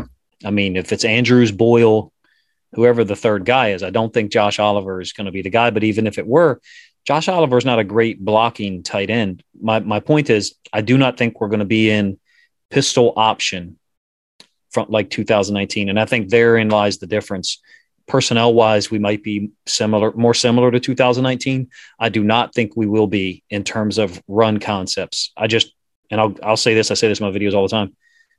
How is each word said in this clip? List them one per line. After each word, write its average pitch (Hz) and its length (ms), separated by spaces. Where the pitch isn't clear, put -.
I 101 60
mean, 98 260
if 92 160
it's 104 120
Andrews, 117 480
Boyle, 113 600
whoever 117 320
the 98 100
third 104 300
guy 123 260
is, 95 120
I 92 80
don't 113 220
think 107 200
Josh 104 260
Oliver 101 420
is 90 120
gonna 101 180
be 92 120
the 95 80
guy. 117 200
But 107 140
even 110 220
if 101 120
it 90 80
were, 143 340
Josh 151 240
Oliver 156 300
is 120 60
not 123 140
a 107 60
great 101 400
blocking 107 580
tight 98 260
end. 107 340
My, 110 200
my 104 200
point 147 300
is, 104 240
I 110 100
do 123 160
not 127 180
think 117 240
we're 107 80
gonna 104 160
be 110 260
in 101 280
pistol 131 460
option 98 640
from, - 180
like, 107 220
two 110 140
thousand 104 300
nineteen. 98 360
And 104 100
I 110 60
think 110 240
therein 117 400
lies 104 280
the 92 80
difference. 98 540
Personnel-wise, 117 840
we 110 80
might 104 240
be 104 280
similar, 107 460
more 117 200
similar 123 380
to 120 100
two 131 140
thousand 127 300
nineteen. 131 440
I 113 80
do 104 160
not 113 300
think 113 200
we 113 120
will 107 200
be 95 440
in 101 140
terms 107 340
of 90 300
run 107 300
concepts. 95 800
I 95 100
just, 110 280
and 110 100
I'll, 107 220
I'll 110 140
say 113 180
this, 110 160
I 104 40
say 113 120
this 104 140
in 107 60
my 98 120
videos 101 140
all 101 100
the 98 60
time. 107 260